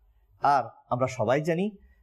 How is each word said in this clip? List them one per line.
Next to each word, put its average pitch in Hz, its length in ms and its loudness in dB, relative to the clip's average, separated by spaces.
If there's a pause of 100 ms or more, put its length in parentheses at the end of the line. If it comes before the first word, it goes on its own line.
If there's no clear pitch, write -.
(420)
আর 139 220 2 (260)
আমরা 123 200 0
সবাই 123 320 0
জানি 170 240 -2 (380)